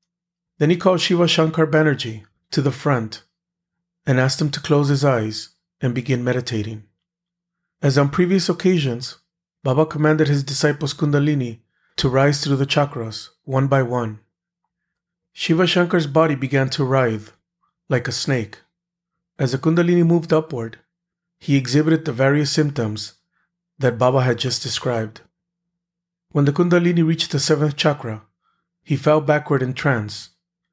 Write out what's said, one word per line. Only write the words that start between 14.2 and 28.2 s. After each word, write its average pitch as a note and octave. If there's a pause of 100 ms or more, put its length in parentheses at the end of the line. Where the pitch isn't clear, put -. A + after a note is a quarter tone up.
Shiva E3+
Shankar's F3
body D3+
began C3
to C#3+
writhe B2 (560)
like B2
a A#2
snake. A#2+ (800)
As C3
the C3+
Kundalini E3+
moved E3+
upward, B2+ (600)
he C#3
exhibited D3+
the D3+
various C#3+
symptoms B2+ (640)
that A#2+
Baba B2+
had B2+
just B2
described. A2+ (1080)
When C#3+
the C#3
Kundalini F3
reached D#3+
the D3
seventh C#3+
chakra, B2+ (580)